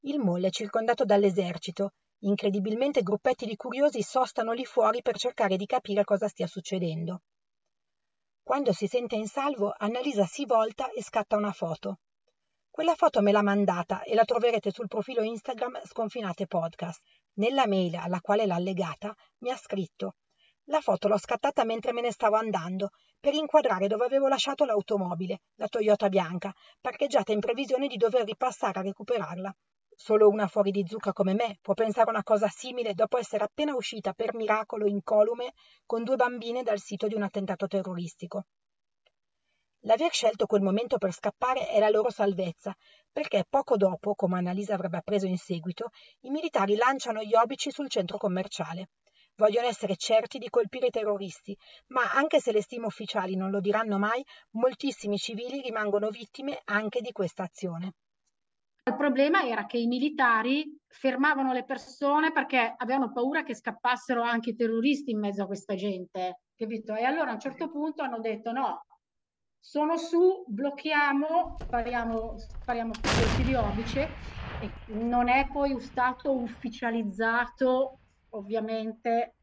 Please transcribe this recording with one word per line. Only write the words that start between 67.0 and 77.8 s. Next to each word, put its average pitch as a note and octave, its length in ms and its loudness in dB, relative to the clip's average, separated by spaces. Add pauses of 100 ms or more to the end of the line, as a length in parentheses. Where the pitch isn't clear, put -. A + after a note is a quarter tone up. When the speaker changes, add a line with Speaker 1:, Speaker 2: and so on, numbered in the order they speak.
Speaker 2:
allora C#4+ 260 0
a A3+ 40 -4
un G#3+ 60 -10
certo D#4 300 -6
punto D4+ 320 -6
hanno A#3+ 160 -4
detto: A3 320 -6
"No, B3 360 -4 (720)
sono D4+ 380 0
su, F4+ 500 4
blocchiamo, D4 1120 0
spariamo, A3+ 800 -4
spariamo A#3 540 -6
su - 100 -8
colpi A#3+ 420 2
di C4 100 2
obice." A#3 540 0 (520)
E A3 100 -8 (160)
non A#3+ 420 0
è C4 240 4
poi C#4 280 0
stato C4 540 0
ufficializzato A#3 1700 -2 (300)